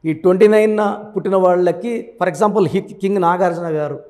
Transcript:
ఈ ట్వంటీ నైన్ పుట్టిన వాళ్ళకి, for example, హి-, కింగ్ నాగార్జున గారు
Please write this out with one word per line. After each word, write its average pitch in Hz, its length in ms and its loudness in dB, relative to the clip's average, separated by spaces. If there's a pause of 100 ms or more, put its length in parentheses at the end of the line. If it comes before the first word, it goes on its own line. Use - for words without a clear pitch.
ఈ 160 40 -2 (100)
ట్వంటీ 190 320 4
నైన్ 214 200 2 (380)
పుట్టిన 190 220 -2 (120)
వాళ్ళకి, 180 460 0 (260)
for 180 140 -2
example, 196 400 0
హి-, 190 100 -2 (200)
కింగ్ 196 240 0
నాగార్జున 175 520 0
గారు - 180 -6 (120)